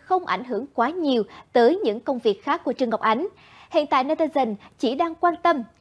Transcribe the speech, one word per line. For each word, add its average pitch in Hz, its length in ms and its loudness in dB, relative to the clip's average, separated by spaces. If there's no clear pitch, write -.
không 370 260 -2
ảnh 214 180 -4
hưởng 247 300 -6
quá 240 160 0
nhiều 294 320 0
tới 262 320 4
những 220 160 -2
công 262 180 -4
việc 208 260 -2
khác 330 200 -2
của 277 80 -2
Trương 240 180 -2
Ngọc 214 100 -2
Ánh. 240 280 0
Hiện 302 160 0
tại 269 180 2
netizen 277 500 -2
chỉ 254 160 -2
đang 330 200 -2
quan 349 280 0
tâm 330 200 2